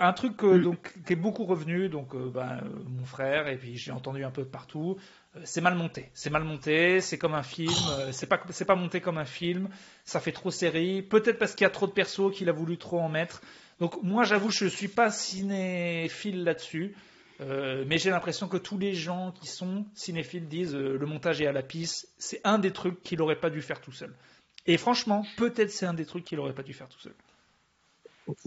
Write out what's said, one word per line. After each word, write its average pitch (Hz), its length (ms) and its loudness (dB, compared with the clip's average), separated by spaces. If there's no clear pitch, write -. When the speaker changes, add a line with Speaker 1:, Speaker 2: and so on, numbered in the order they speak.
Speaker 1:
un 180 120 8
truc, 208 320 -2
euh, 185 140 10
Speaker 2:
Mm. 175 40 8
Speaker 1:
donc, 175 320 -2
qui 180 80 2
est - 20 0
beaucoup 214 300 -2
revenu, 175 420 0
donc, 143 260 -8
euh, 127 200 -6
bah, 127 280 -4
euh, - 60 -8
mon 127 80 -6
frère, 139 420 0
et 131 80 -4
puis 120 220 -10
j'ai 127 140 -10
entendu 135 320 -6
un 131 60 -6
peu 135 120 -6
de 131 60 -6
partout, 156 500 -6
euh, 151 80 -14
c'est 165 180 -4
mal 180 120 4
monté. 165 380 -4
C'est - 160 -8
mal 151 160 0
monté, 160 560 4
c'est 180 160 -4
comme 160 180 0
un 147 80 0
film, 165 300 -2
euh, 135 200 -2
c'est 143 140 -6
pas, 185 140 2
c'est 175 160 -6
pas 196 100 6
monté 180 240 -2
comme 170 160 -2
un 156 80 -4
film, 175 440 -4
ça - 160 -2
fait 165 120 -2
trop - 180 -4
série, 175 500 2
peut-être 214 380 4
parce - 160 0
qu'il 202 100 4
y 190 40 8
a - 20 6
trop 202 160 0
de 196 60 -2
persos, 196 420 2
qu'il 180 160 0
a - 20 4
voulu 165 240 -2
trop 175 240 -2
en 160 80 0
mettre. 156 320 -2
Donc 170 220 -2
moi, 208 220 4
j'avoue, 208 260 4
je 202 160 2
suis 196 220 -2
pas 220 220 4
cinéphile 185 1300 -2
là-dessus. 165 500 -2
Euh, 135 440 -2
mais 160 120 2
j'ai 170 100 2
l'impression 175 400 0
que 190 80 -2
tous 196 220 -4
les 196 160 0
gens 180 440 -4
qui 165 80 -16
sont 190 380 -4
cinéphiles 165 540 -6
disent, 160 260 -4
euh, 135 240 0
le 139 60 -2
montage 151 380 0
est 147 40 4
à 139 60 2
la 139 100 0
pisse. 165 540 -6
C'est - 280 -10
un 214 140 6
des 196 120 4
trucs 180 320 -4
qu'il 165 180 -4
aurait 156 180 4
pas 165 120 2
dû 151 100 -6
faire 123 220 -8
tout 135 100 -16
seul. 135 220 -14
Et 170 120 8
franchement, 214 480 2
peut-être 233 340 4
c'est - 140 -4
un 180 80 0
des 160 140 -4
trucs 175 180 -10
qu'il 156 140 -6
aurait 139 160 -4
pas 135 80 -8
dû - 100 -12
faire 127 160 -16
tout - 100 -20
seul. - 140 -18